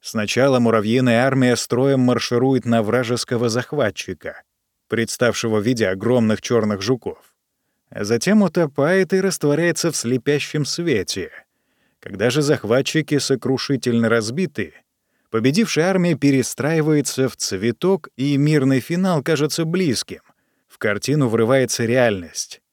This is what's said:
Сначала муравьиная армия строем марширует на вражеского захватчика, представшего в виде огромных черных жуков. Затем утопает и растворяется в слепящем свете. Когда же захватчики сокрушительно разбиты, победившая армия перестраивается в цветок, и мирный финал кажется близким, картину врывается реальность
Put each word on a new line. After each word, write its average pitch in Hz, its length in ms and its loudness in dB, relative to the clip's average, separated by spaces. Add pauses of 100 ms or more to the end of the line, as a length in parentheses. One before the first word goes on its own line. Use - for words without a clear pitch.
Сначала 123 580 0
муравьиная 117 640 2
армия 131 300 2
строем 131 460 0
марширует 123 640 2
на 117 180 2
вражеского 117 680 -2
захватчика, 110 920 -6 (440)
представшего 113 720 0
в 101 60 -2
виде 113 220 0
огромных 107 560 0
черных 107 400 0
жуков. 113 500 -6 (560)
Затем 120 540 0
утопает 170 680 0
и 185 60 2
растворяется 165 720 0
в - 40 -6
слепящем 139 680 -2
свете. 120 680 -4 (680)
Когда 98 300 -2
же 143 140 0
захватчики 139 760 0
сокрушительно 123 920 0
разбиты, 117 640 -2 (580)
победившая 151 540 2
армия 180 280 2
перестраивается 143 1120 0
в 113 80 -6
цветок, 120 800 -2
и 139 220 -2
мирный 139 420 2
финал 175 440 -2
кажется 156 420 -2
близким, 160 560 -2 (600)
картину 120 480 0
врывается 117 560 0
реальность 113 720 -2 (140)